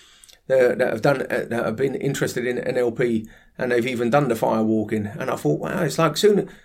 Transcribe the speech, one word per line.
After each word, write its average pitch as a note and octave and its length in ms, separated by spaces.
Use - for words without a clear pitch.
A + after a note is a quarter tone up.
that, B2+ 320
that B2+ 120
have A2 100
done, C#3 220
uh, - 260
that A#2 160
have A2 120
been C3 180
interested C3 500
in B2 140
N C3 180
L B2 140
P, A#2 340
and B2+ 140
they've A#2+ 160
even A#2+ 220
done C#3+ 180
the A2+ 80
firewalking. A2 800
And C3 120
I B2 80
thought, D3 220
"Wow," - 240
it's D3+ 140
like, D#3+ 200
soon, G3+ 320